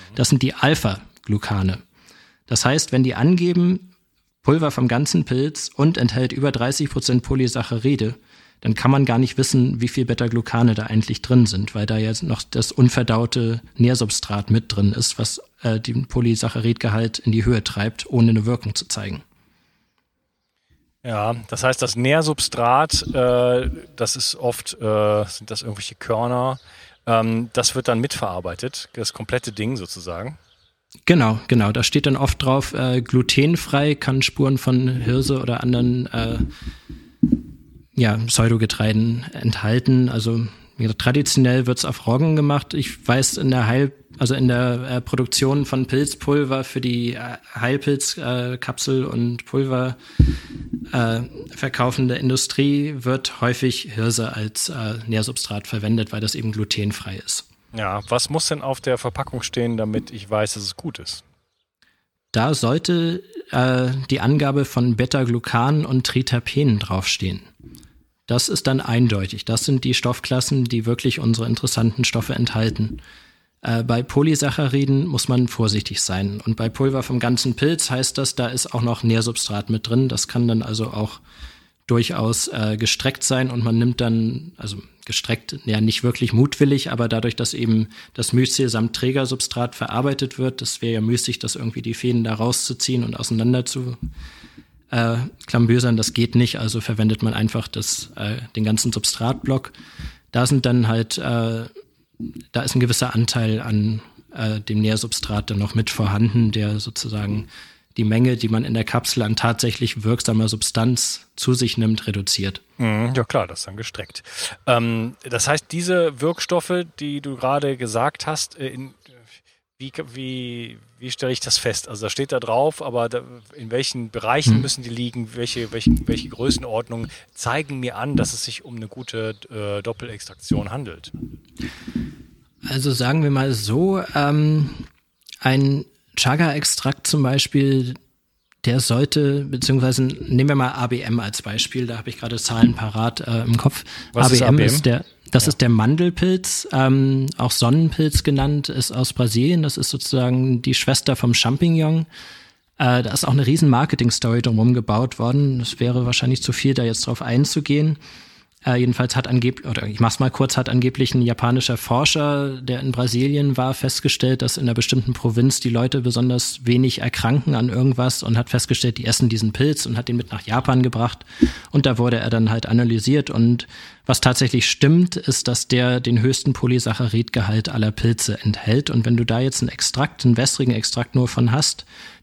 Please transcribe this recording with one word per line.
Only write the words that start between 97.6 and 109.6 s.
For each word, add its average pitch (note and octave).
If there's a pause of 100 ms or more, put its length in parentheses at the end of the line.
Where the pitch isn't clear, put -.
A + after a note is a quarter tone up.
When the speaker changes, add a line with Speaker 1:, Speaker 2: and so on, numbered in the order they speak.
Speaker 1:
das, -
äh, G#2+ (220)
den A2
ganzen A2
Substratblock. B2+ (640)
Da B2
sind C3
dann A#2+
halt, A2+
äh, - (1300)
da A#2+
ist -
ein B2+
gewisser B2
Anteil A2+
an, G#2+ (320)
äh, G#2+
dem G#2+
Nährsubstrat G#2+
dann G2+
noch G2+
mit A2+
vorhanden, G#2+
der G#2+
sozusagen G#2+ (480)
die A2+
Menge, A#2
die A2+
man A2+
in A2+
der A2+
Kapsel A#2+
an A2
tatsächlich A#2